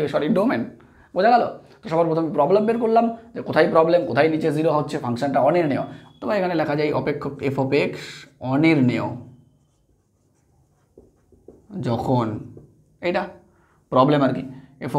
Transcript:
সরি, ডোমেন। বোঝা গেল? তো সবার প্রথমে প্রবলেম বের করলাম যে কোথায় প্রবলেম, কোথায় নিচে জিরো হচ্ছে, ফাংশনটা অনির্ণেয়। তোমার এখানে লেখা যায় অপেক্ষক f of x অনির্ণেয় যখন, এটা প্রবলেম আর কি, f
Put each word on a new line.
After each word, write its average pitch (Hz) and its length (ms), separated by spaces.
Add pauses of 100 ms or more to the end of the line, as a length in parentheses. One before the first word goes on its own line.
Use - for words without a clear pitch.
(120)
সরি, 147 140 (120)
ডোমেন। 196 240 (520)
বোঝা 202 200
গেল? 226 100 (360)
তো - 120
সবার 165 180
প্রথমে 160 280
প্রবলেম 180 300
বের 233 160
করলাম 226 220 (280)
যে - 140
কোথায় 156 260
প্রবলেম, 170 260 (100)
কোথায় 143 240
নিচে 156 140 (100)
জিরো 160 200
হচ্ছে, 147 260
ফাংশনটা 131 440
অনির্ণেয়। 151 360 (360)
তোমার 220 180
এখানে 180 220
লেখা 147 200
যায় 151 100 (100)
অপেক্ষক 143 320 (220)
f - 80
of 131 80 (200)
x - 20 (600)
অনির্ণেয় 131 560 (2750)
যখন, 120 380 (840)
এটা 185 140 (680)
প্রবলেম 139 340
আর 117 100
কি, - 60 (500)
f - 60